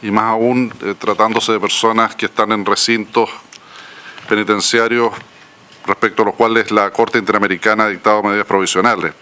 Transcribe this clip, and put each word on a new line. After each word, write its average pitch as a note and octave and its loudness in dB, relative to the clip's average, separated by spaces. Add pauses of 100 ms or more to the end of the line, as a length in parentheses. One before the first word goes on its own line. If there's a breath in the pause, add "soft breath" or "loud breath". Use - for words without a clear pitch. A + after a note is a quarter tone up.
y G#2+ -6
más G#2 2
aún, A#2 0 (100)
eh, G2 -4
tratándose A2 0
de G#2+ 2
personas A2+ 0
que A2 -6
están G#2+ -2
en G#2 -2
recintos G#2+ 0 (960 loud breath)
penitenciarios A2+ 0 (760)
respecto G#2+ -2
a A2 2
los G2 -2
cuales A2+ 0
la G#2 2
Corte A2+ 0
Interamericana G#2 0
ha G#2+ 0
dictado G#2+ 0
medidas G2+ -2
provisionales. F#2+ 0